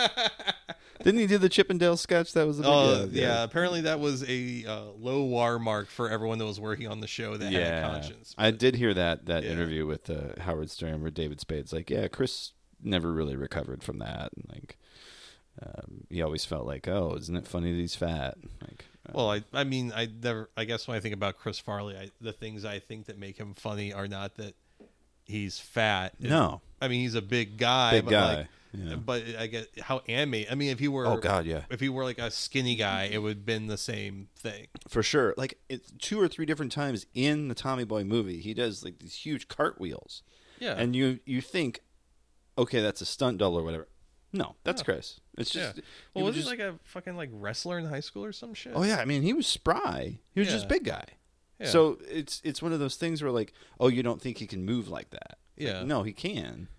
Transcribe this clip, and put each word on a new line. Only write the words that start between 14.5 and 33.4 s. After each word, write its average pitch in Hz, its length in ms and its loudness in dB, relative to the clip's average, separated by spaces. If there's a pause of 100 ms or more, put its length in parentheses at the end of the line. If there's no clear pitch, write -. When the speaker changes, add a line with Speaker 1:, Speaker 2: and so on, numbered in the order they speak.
Speaker 1:
like, - 240 -16 (840)
um, - 480 -14
he 87 120 -2
always 78 220 0
felt 65 220 -4
like, 69 220 -8
"Oh, 90 300 0
isn't 82 180 -4
it 82 100 -4
funny 87 260 -2
that 87 80 0
he's 87 160 -2
fat?" 78 400 -2 (240)
Like, - 240 -18 (240)
uh, - 60 -16
Speaker 2:
Well, 113 160 2
I, 104 220 -2
I 139 120 0
mean, 131 300 -2
I 117 120 -2
never, 113 500 -4
I 117 80 -2
guess 113 240 -4
when 120 80 -4
I 110 40 -2
think 104 140 -4
about 98 240 -2
Chris 104 220 -6
Farley, 101 360 -6
I, 98 140 -14 (100)
the 113 120 -8
things 107 320 -10
I 101 160 -8
think 110 260 -12
that 104 120 -14
make 98 200 -12
him 101 160 -10
funny 104 380 -4
are 98 160 -6
not 98 280 -8
that 104 180 -12 (680)
he's 104 360 -4
fat. 104 600 0
It, 123 100 -2
Speaker 1:
No. 101 300 4 (200)
Speaker 2:
I 135 80 0
mean, 123 140 2
he's 120 120 -2
a 113 80 0
big 107 340 0
guy, 120 360 6
Speaker 1:
Big 107 120 6
Speaker 2:
but, 95 80 -2
Speaker 1:
guy. 92 240 6
Speaker 2:
like, 76 100 -4 (260)
Speaker 1:
Yeah. 90 240 -6
Speaker 2:
but 120 260 -2 (140)
I 113 120 -4
get 110 320 -8
how 131 260 -2
animated. 117 460 0
I - 20 0
mean, 143 160 0
if 123 80 -2
he 135 100 2
were, 135 180 0
Speaker 1:
Oh, 117 100 4
God, 92 280 2
yeah. 80 260 -2
Speaker 2:
if 127 100 -4
he 139 80 2
were, 131 160 -2
like, 127 140 -4
a 120 120 -4
skinny 123 460 0
guy, 98 360 2
it 107 60 0
would 107 200 0
have 101 80 -14